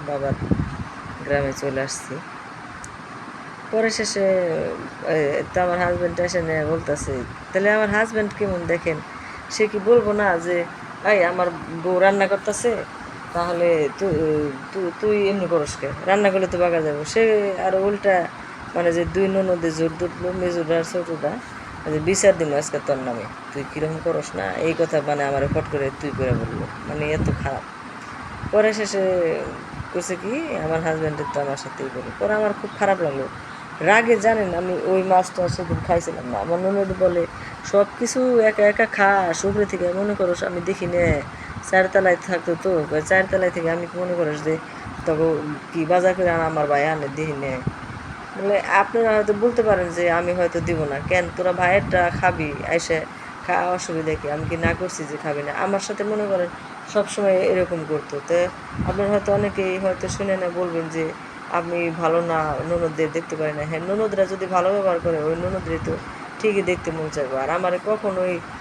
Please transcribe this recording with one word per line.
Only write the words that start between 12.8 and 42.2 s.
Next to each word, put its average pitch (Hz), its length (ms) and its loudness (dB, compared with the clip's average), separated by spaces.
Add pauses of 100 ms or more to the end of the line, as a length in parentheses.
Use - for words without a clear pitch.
তাহলে 175 360 2 (200)
তু-, 156 600 0 (160)
তু-, 185 320 -4
তুই 214 160 4 (120)
এমনি 196 200 2
করস 160 280 2
কে? 139 140 -4 (160)
রান্না 202 240 6
করলে 190 180 2
তো 180 100 -2
বাগা 170 240 4
যাবো।" 151 240 0
সে 226 160 2 (380)
আর 185 160 2
উল্টা 196 400 4 (600)
মানে 175 180 2
যে 170 120 2
দুই 185 220 2
ননদে 185 440 2
জোর 160 280 0
ধরলো, 175 320 -4
মেজুরা 175 460 0
আর 165 60 2
ছোটরা, 165 480 -4 (540)
যে, 156 140 0
"বিচার 190 380 6
দিন 165 160 0
আজকে 147 320 0
তোর 139 120 2
নামে, 120 280 -4 (220)
তুই 139 160 -6
কীরকম 156 400 -4
করস 160 320 0
না?" 180 180 -2
এই 160 200 0
কথা 165 280 0
মানে 147 220 0
আমার 139 240 0
ফট 151 240 -2
করে 139 160 0 (140)
তুই 147 160 -4
করে 131 140 0
বললো, - 340 -4 (200)
মানে 151 260 -4
এত 156 160 0 (120)
খারাপ। 135 240 -4 (880)
পরে 214 220 4
শেষে 202 300 -2 (840)
করছে 175 260 -4
কি, 185 160 -6 (260)
আমার 160 240 0
হাজব্যান্ডের 156 480 -2
তো - 120 -4
আমার 139 160 -2
সাথেই 135 320 -8
করে। 120 260 -8
পরে 208 180 0
আমার 214 200 2
খুব 208 220 -8
খারাপ 196 260 2
লাগলো। 139 240 -2 (560)
রাগে 226 360 6
জানেন 214 380 2
আমি 180 180 -2 (120)
ওই 190 180 4
মাছটা 185 460 4
সেদিন 165 320 -4
খাইছিলাম 170 460 -2
না। 120 120 -4
আমার 170 200 0
ননদ 190 400 0
বলে, 175 240 4 (420)
"সব 202 300 4
কিছু 240 240 -2 (200)
একা 214 240 6
একা 208 220 6
খাস, 196 600 4
উপরে 202 200 2
থেকে 180 280 -2
মনে 208 220 0
করস 175 280 0
আমি 180 180 -2
দেখি 180 260 -2
নে, 175 180 2 (580)
চারতলায় 185 540 4
থাকতো 175 380 -2